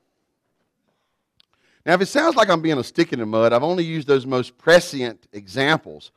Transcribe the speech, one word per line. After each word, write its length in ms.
Now, 80
if 80
it 60
sounds 280
like 140
I'm 120
being 180
a 40
stick 300
in 60
the 80
mud, 260
I've 100
only 200
used 240
those 180
most 320
prescient 760
examples. 840